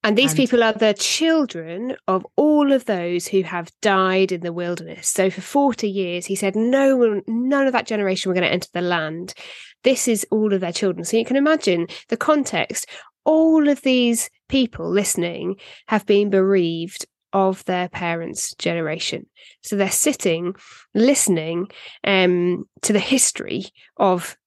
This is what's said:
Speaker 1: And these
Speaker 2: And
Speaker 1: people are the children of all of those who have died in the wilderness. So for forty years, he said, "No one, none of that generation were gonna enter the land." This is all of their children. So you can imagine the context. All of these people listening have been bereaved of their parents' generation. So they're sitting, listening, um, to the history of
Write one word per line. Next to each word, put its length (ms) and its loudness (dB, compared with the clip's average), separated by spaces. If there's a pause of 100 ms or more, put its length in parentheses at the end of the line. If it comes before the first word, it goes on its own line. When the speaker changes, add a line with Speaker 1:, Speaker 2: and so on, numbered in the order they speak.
Speaker 1:
And 120 2
these 160 4
Speaker 2:
And 60 0
Speaker 1:
people 260 2
are 100 2
the 200 2
children 1000 -2 (120)
of 280 0
all 360 4
of 140 2
those 420 -2
who 140 2
have 300 -6 (100)
died 500 2
in 100 -6
the 120 -8
wilderness. 540 -6
So 240 2
for 100 -12
forty 480 0
years, 380 -4
he 80 -4
said, 200 -2
"No 400 4
one, 320 2
none 380 0
of 80 0
that 140 -2
generation 420 -2
were 60 0
gonna 120 0
enter 240 -2
the 100 -4
land." 520 -4 (500)
This 240 2
is 220 -2
all 240 0
of 80 0
their 100 -6
children. 320 -4
So 140 -2
you 80 0
can 100 -2
imagine 520 2 (220)
the 80 -2
context. 680 -2 (400)
All 420 4
of 140 2
these 480 2 (180)
people 420 -2
listening 640 -2 (320)
have 180 -2
been 240 4
bereaved 760 0 (280)
of 320 0
their 240 -2
parents' 680 -8
generation. 680 -6 (360)
So 140 -6
they're 160 0
sitting, 640 -2 (400)
listening, 720 2 (380)
um, 580 2 (200)
to 100 0
the 60 4
history 680 -2 (320)
of 500 0